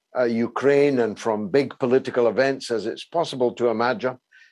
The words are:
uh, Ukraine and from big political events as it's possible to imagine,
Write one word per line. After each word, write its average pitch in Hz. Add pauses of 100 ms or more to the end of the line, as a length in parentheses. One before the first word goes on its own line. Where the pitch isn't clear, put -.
(180)
uh, 127
Ukraine 131
and 110
from 107
big 135
political 127
events 131
as 107
it's -
possible 143
to 120
imagine, 120 (340)